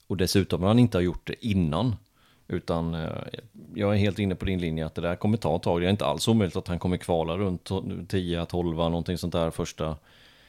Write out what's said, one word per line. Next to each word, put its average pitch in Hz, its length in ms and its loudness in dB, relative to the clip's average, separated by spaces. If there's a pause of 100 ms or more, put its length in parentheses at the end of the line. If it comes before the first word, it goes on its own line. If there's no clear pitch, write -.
Och 98 100 -2
dessutom 90 440 2
har 92 80 2
han 117 100 6
inte 110 200 6
gjort 90 280 0
det - 200 -8
innan. 95 500 2 (520)
Utan, 82 460 -2
eh, 80 160 -6 (640)
jag 101 200 0
är 101 40 4
helt 101 200 2
inne 98 160 0
på 87 100 -6
din 92 160 0
linje 80 260 -2
att - 80 -10
det 85 80 -8
där 85 140 0
kommer 107 200 2
ta 82 200 0
ett 87 60 -4
tag. 87 180 2
Det 87 60 2
är 95 40 4
inte 101 160 2
alls 71 220 0
omöjligt 107 280 4
att 92 120 -6
han 87 100 -2
kommer 90 180 0
kvala 82 420 0
runt 92 320 -4
to-, 95 360 -6
tia, 85 400 -2
tolva, 85 420 0
någonting 85 300 -2
sånt 85 140 -6
där 82 180 0
första. 80 460 -4 (520)